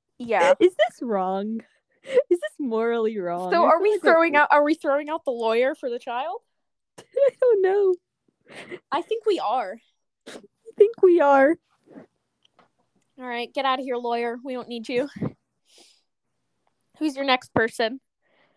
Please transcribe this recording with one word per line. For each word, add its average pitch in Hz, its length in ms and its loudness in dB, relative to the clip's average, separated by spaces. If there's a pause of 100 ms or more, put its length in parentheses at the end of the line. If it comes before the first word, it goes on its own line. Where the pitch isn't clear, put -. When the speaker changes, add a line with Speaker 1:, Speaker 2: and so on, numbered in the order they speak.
(200)
Speaker 1:
Yeah. 226 380 2
Speaker 2:
Is 370 160 2
this 339 260 -2
wrong? 202 600 -4 (680)
Is 349 120 0
this 622 180 -8
morally 226 600 -2
wrong? 175 340 -6
Speaker 1:
So 339 120 4
Speaker 2:
I 320 40 4
Speaker 1:
are 320 100 4
Speaker 2:
feel 349 60 -6
Speaker 1:
we 427 80 2
Speaker 2:
like 392 100 -4
we're - 100 4
Speaker 1:
throwing 330 240 2
out, 294 140 4
are 294 140 4
we 302 100 0
throwing 294 360 -4
out 320 140 -8
the 277 60 -6
lawyer 240 460 -2
for 277 120 -10
the 240 120 -8
child? 285 380 -8 (260)
Speaker 2:
<laughs> - 340 -20
I - 320 0 (100)
don't 453 220 4
know. 381 320 2 (960)
Speaker 1:
I 294 120 -4
think 453 240 -6
we 403 120 2
are. 214 380 -4 (500)
Speaker 2:
I - 140 -18 (360)
think 427 260 4
we 349 180 6
are. 285 340 6 (1700)
Speaker 1:
All 254 60 -14
right, 240 280 -8
get 269 100 -2
out 262 140 0
of 277 60 -8
here, 254 120 -6
lawyer. 240 460 -4
We 262 120 -10
don't 247 140 -10
need 233 200 -10
you. 254 200 -2 (1900)
Who's 302 160 -4
your 269 100 -6
next 254 300 -2
person? 226 460 -2 (560)